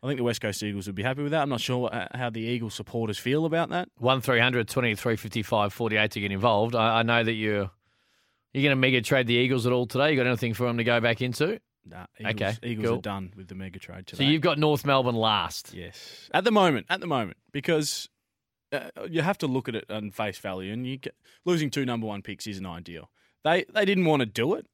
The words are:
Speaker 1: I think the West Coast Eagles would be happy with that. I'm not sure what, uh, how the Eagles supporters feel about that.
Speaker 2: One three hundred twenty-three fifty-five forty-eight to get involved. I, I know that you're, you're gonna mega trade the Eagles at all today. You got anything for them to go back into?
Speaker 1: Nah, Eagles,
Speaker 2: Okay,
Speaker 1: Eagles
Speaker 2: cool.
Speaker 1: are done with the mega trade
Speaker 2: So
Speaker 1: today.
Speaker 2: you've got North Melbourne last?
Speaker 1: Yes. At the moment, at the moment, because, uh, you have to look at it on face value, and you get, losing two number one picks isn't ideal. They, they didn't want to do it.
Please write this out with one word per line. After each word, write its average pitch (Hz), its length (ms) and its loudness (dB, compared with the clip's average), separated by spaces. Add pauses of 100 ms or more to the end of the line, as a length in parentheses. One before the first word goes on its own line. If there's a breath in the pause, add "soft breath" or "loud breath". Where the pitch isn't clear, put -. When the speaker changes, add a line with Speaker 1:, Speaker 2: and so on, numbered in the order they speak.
Speaker 1:
I 123 40 -4
think 135 120 -2
the 123 60 0
West 117 180 0
Coast 104 200 -2
Eagles 101 240 -4
would 101 80 -6
be 98 80 -4
happy 131 200 -2
with 143 100 -2
that. 160 100 2
I'm 139 60 0
not 127 140 -2
sure 123 160 0
what, 123 160 -2
uh, 107 200 -6
how 123 160 -4
the 113 120 -6
Eagles 113 320 -4
supporters 107 440 -4
feel 147 280 0
about 165 240 0
that. 175 260 -4
Speaker 2:
One 127 240 2
three 120 180 2
hundred 120 300 2
twenty-three 120 480 0
fifty-five 104 560 0
forty-eight 107 400 0
to 110 80 -6
get 101 100 -2
involved. 110 460 2
I, 113 240 4
I - 20 2
know 117 220 4
that 113 80 0
you're, 104 380 -2 (800)
you're 135 100 -2
gonna 139 140 4
mega 131 240 4
trade 127 260 2
the 120 80 2
Eagles 123 320 2
at 123 60 4
all 123 140 2
today. 131 260 0
You 147 40 2
got 123 100 2
anything 120 280 0
for 123 120 -2
them 120 120 -2
to 117 60 0
go 120 160 4
back 113 220 2
into? 147 380 -2 (260)
Speaker 1:
Nah, 90 200 -18 (140)
Eagles, 107 140 -2
Speaker 2:
Okay, 107 280 -2
Speaker 1:
Eagles 117 260 -4
Speaker 2:
cool. 117 100 0
Speaker 1:
are 120 40 -10
done 98 340 -8
with 92 120 -18
the 95 60 -14
mega 92 240 -12
trade 92 300 -16
Speaker 2:
So - 100 -16
Speaker 1:
today. 139 120 2
Speaker 2:
you've 156 120 4
got 160 160 2
North 151 280 2
Melbourne 131 300 2
last? 104 580 0
Speaker 1:
Yes. - 580 -16
At 185 120 2
the 233 80 4
moment, 175 360 6
at 190 120 -2
the 180 60 -8
moment, 123 300 -2 (160)
because, 151 560 -2 (640)
uh, 139 160 -6 (200)
you 165 120 -2
have 180 180 2
to 165 80 -2
look 131 220 -2
at 120 60 -6
it 110 160 -4
on 104 200 -6
face 104 280 -4
value, 95 340 -6
and 123 140 -6
you 131 100 -6
get, - 180 -12 (300 soft breath)
losing 165 240 2
two 135 160 -2
number 117 220 -2
one 101 160 -8
picks - 240 -12
isn't 98 180 -8
ideal. 85 460 -12 (320)
They, 170 320 2
they 208 100 2
didn't 190 220 2
want 151 140 4
to 123 60 2
do 120 280 0
it. - 200 -10